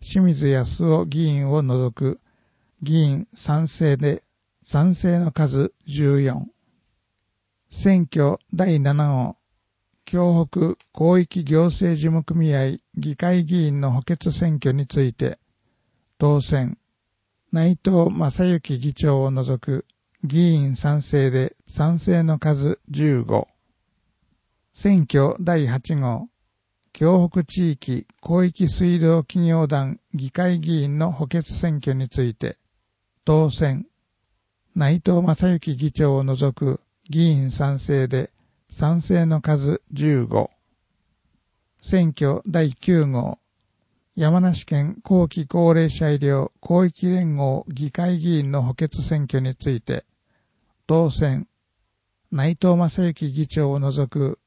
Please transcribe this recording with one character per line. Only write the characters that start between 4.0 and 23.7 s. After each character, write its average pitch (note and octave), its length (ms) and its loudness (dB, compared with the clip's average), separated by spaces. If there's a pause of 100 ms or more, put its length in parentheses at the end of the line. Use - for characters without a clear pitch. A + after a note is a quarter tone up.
賛 E3+ 280 2
成 F3 240 0
の E3 140 -2
数 C#3 400 0 (140)
十 C#3+ 340 0
四。 C3+ 300 -4 (1200)
選 F#3+ 320 2
挙 D3 340 0 (160)
第 F3 260 0
七 C#3+ 300 0
号、 C3 300 -2 (680)
京 F3 420 2
北 F3 300 -2 (180)
広 F3+ 280 4
域 E3+ 220 -4
行 D#3 220 4
政 E3+ 300 0
事 D3+ 120 0
務 D#3+ 160 0
組 D#3+ 300 0
合 E3 220 0 (180)
議 D3 220 -6
会 F3 300 0
議 E3 220 0
員 C#3+ 120 -2
の C#3 100 0
補 B2+ 120 0
欠 E3+ 300 -4
選 D#3+ 240 0
挙 C3 180 0
に C#3 120 -2
つ - 140 -2
い B2+ 140 0
て、 - 240 -6 (800)
当 D3 240 2
選。 C3 340 -4 (760)
内 E3 300 2
藤 F3 280 4
正 E3+ 340 -2 (160)
幸 C3+ 180 -6
議 C#3 140 -4
長 C#3 300 0
を C3+ 80 0
除 C3 280 -2
く - 280 -6 (380)
議 E3 280 2
員 C#3 220 2
賛 D3 280 -2
成 C3+ 280 0
で、 C3 260 -2 (120)
賛 D#3+ 320 0
成 F3 240 0
の D#3+ 160 0
数 D3 480 0
十 C#3+ 340 0
五。 A2 240 0 (1300)